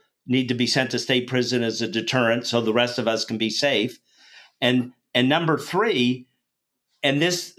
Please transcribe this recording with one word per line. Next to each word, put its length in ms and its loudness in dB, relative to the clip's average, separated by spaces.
need 220 0
to 80 -2
be 100 0
sent 240 0
to 80 -2
state 300 0
prison 340 0
as 180 -2
a 80 -2
deterrent 600 0
so 120 0
the 140 0
rest 240 2
of 100 -2
us 160 0
can 140 -6
be 140 0
safe. 480 -2
And, 340 2
and 160 4
number 300 2
three, 640 0
and 180 2
this, 380 -2